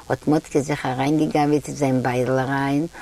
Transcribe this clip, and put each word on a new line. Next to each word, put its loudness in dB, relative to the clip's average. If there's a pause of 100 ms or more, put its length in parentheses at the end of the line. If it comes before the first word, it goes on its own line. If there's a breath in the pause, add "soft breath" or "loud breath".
האט -2
מאטקע 2
זיך -4
אריינגעגאנגען 0
אין 0
זיין 0
ביידל 0
אריין 0 (160 loud breath)